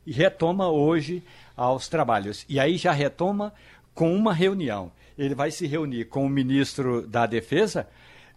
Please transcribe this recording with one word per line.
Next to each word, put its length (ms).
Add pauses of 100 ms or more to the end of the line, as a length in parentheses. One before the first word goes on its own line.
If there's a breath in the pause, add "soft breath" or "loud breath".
e 40
retoma 600
hoje 520 (320 loud breath)
aos 320
trabalhos. 640
E 100
aí 200
já 140
retoma 600 (400 loud breath)
com 220
uma 180
reunião. 580 (280 soft breath)
Ele 160
vai 160
se 160
reunir 400
com 180
o 60
ministro 760
da 200
Defesa 600 (500 loud breath)